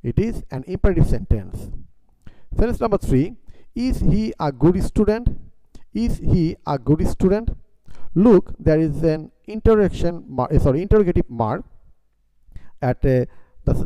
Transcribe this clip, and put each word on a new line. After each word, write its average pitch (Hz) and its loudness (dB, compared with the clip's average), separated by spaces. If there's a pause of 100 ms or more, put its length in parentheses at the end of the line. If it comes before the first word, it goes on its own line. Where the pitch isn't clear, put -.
It 123 -2
is 220 -4
an 131 -10
imperative 170 2
sentence. - -6 (840)
Sentence 226 0
number 214 -2
three, 151 -2 (360)
"Is 254 -2
he 202 2
a 147 -2
good 160 2
student?" 220 0 (600)
Is 220 -2
he 165 0 (100)
a 143 -2
good - 0
student? 202 0 (560)
Look, 190 4
there 156 2
is 151 -2
an 156 -2 (140)
interjection 208 0
mar-, 131 -4
eh, 143 2
sorry, 143 2
interrogative 190 2
mark 117 -4 (1160)
at, 127 -2
uh, 127 2 (400)
the - 2 (120)